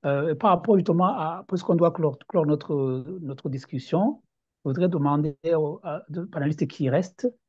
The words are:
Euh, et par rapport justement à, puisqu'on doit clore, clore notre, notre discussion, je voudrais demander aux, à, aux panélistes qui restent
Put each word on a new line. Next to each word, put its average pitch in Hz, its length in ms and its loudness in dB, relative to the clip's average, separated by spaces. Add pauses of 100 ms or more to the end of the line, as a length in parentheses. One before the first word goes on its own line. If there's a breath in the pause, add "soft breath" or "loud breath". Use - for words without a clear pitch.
Euh, 143 240 0
et 151 40 0
par 214 160 2
rapport 185 260 4
justement 180 320 4
à, 165 380 -4
puisqu'on 180 280 0
doit 170 180 4
clore, 156 340 -2
clore 165 200 0
notre, 139 580 -2 (160)
notre 135 300 -8
discussion, 160 720 -2 (420)
je 139 60 -2
voudrais 175 180 2
demander 147 460 0 (200)
aux, 156 280 -2
à, 160 220 -8 (120)
aux 175 100 -8
panélistes 151 420 -2
qui 135 200 -4
restent 180 400 0 (200)